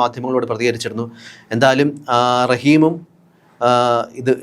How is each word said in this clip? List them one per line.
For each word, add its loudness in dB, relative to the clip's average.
മാധ്യമങ്ങളോട് -2
പ്രതികരിച്ചിരുന്നു. -4
എന്തായാലും, 0
ആ, 2
റഹീമും, 2
ആ, 4
ഇത്, -2